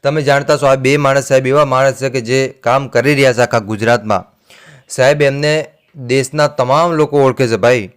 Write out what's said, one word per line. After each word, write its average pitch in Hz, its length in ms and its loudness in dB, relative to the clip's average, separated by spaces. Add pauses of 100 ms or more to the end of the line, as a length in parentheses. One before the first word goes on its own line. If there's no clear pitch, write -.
તમે 151 180 -2
જાણતા 139 360 0
છો, 135 80 -2
આ 135 100 4
બે 135 220 0
માણસ 139 260 0
સાહેબ 131 240 0
એવા 143 180 2
માણસ 131 280 0
છે 131 160 -6
કે 127 120 -6
જે 131 400 -4
કામ 135 260 0
કરી 131 280 0
રહ્યા 135 180 2
છે 113 80 0
આખા 117 180 0
ગુજરાતમાં. 107 640 -2 (640)
સાહેબ 143 320 2
એમને 143 440 -2 (300)
દેશના 135 520 -2
તમામ 143 440 0
લોકો 147 340 2
ઓળખે 131 220 0
છે 113 80 -2
ભાઈ. 110 400 0